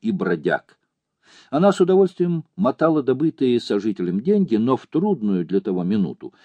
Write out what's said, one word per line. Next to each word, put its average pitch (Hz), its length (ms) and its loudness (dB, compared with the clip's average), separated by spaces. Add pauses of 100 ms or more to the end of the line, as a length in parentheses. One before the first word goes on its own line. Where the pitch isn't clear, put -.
и 107 100 -2
бродяг. 87 640 -4 (720)
Она 180 220 2
с 190 100 -2
удовольствием 180 640 2 (100)
мотала 156 460 0
добытые 131 580 0
сожителем 98 640 -2
деньги, 185 340 2
но 117 220 2
в - 100 -14
трудную 113 580 -2
для 92 160 0
того 92 220 -4
минуту 90 500 -4 (120)